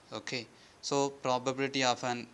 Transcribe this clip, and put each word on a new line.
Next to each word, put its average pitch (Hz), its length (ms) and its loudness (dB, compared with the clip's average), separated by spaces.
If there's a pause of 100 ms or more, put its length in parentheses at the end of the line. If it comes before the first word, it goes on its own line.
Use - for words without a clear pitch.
(120)
Okay, 117 340 -8 (360)
so 139 280 2
probability 131 760 0
of 123 200 4
an 120 300 -4